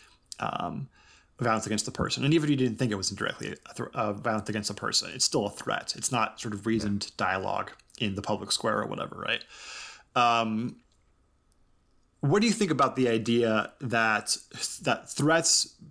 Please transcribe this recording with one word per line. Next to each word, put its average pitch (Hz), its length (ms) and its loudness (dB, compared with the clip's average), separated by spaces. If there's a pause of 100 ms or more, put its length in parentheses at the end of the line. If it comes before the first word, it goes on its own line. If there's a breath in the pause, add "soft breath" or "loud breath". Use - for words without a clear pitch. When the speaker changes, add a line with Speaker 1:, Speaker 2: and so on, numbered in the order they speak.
(400 soft breath)
Speaker 1:
um, - 480 -4 (520 soft breath)
violence 110 260 0
against 107 200 -2
the 127 60 -8
person. - 320 -4
And 143 100 4
even 156 120 4
if 147 60 4
you 147 40 4
didn't 123 220 2
think 123 140 0
it 104 40 -2
was 95 140 -2
indirectly - 460 -6 (120)
a - 60 -16
thr-, - 220 -8
uh, 107 180 -2
violence 107 340 -2
against 107 220 -2
a 104 60 -6
person, - 380 -2
it's - 120 0
still 110 220 2
a - 20 -2
threat. - 480 -4
It's - 140 -4
not 113 280 0
sort 107 140 -6
of 101 140 -6
reasoned 107 380 0
Speaker 2:
Yeah. - 200 -4
Speaker 1:
dialogue 95 460 -2 (280)
in 104 160 -2
the 101 60 -6
public 104 300 -4
square 107 280 0
or 107 60 -2
whatever, - 300 -6 (120)
right? 113 160 -2 (720 loud breath)
Um, 117 600 2 (1400)
what 170 220 4
do 233 60 4
you 208 60 4
think 196 160 2
about 135 260 2
the 127 140 4
idea 113 640 4 (100)
that, 110 560 2 (460)
that - 260 0
threats 160 640 4 (180)